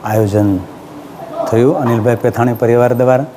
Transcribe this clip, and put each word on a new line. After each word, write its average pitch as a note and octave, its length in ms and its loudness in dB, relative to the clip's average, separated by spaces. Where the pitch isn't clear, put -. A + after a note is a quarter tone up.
આયોજન G#2 540 0
થયું. B2+ 260 4
અનિલભાઈ A#2 380 0
પેથાણી A#2+ 380 0
પરિવાર A#2+ 400 2
દ્વારા B2+ 320 2